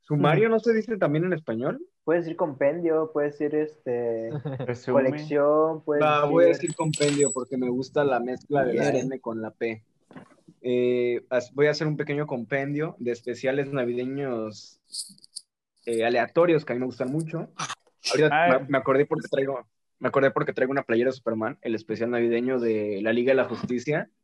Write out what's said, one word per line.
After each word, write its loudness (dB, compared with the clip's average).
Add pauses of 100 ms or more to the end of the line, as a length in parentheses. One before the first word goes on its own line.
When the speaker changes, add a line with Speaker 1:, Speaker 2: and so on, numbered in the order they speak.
Speaker 1:
¿Sumario 2
Speaker 2:
Ujú. 2
Speaker 1:
no 4
se 2
dice 0
también 0
en 0
español? -4 (160)
Speaker 3:
Puede 2
decir -4
compendio, 0
puede 0
decir, -4
este, -2
Speaker 4:
<laughs> -6
Speaker 5:
Resumen. 2
Speaker 3:
colección, 0
puede 0
Speaker 1:
No, 2
voy 6
a 8
Speaker 3:
decir 2
Speaker 1:
decir -4
compendio 0
porque -6
me 0
gusta -2
la 2
mezcla -2
de 0
la 2
Speaker 2:
Bien. 0
Speaker 1:
M -6
con -8
la -8
P. -6 (760)
Eh, 0
as-, -2
voy 2
a 2
hacer -2
un -2
pequeño -4
compendio -4
de -4
especiales -4
navideños, -6 (1040)
eh, 0
aleatorios 4
que -6
a -2
mí -4
me -2
gustan -6
mucho. -6 (640)
Ahorita 4
Speaker 5:
Ah. 4
Speaker 1:
me, -10
me 2
acordé 2
porque -4
traigo, -2 (320)
me -4
acordé 4
porque -2
traigo 0
una 0
playera 2
de -6
Superman, -4
el -2
especial -4
navideño 0
de 0
la 0
Liga 2
de 6
la 4
Justicia -4 (140)